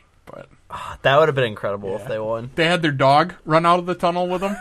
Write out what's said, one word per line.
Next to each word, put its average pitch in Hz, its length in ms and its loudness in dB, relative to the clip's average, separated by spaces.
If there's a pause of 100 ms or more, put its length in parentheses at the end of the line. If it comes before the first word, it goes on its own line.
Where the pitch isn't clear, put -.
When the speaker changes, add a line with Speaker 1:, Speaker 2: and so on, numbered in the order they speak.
(260)
Speaker 1:
but - 220 -18 (240)
Speaker 2:
Ah, - 300 -14
that 135 160 4
would 156 100 6
have 147 60 0
been 131 120 0
incredible 101 500 -6
if 104 80 -8
Speaker 1:
Yeah. 120 60 -16
Speaker 2:
they 110 100 -6
won. 113 340 -6
Speaker 1:
They 165 140 2
had 175 160 0
their 156 80 0
dog 143 420 4 (100)
run 165 220 2
out 175 140 4
of 175 80 -6
the 180 80 -2
tunnel 175 320 -2
with 180 140 -2
them, 196 200 -4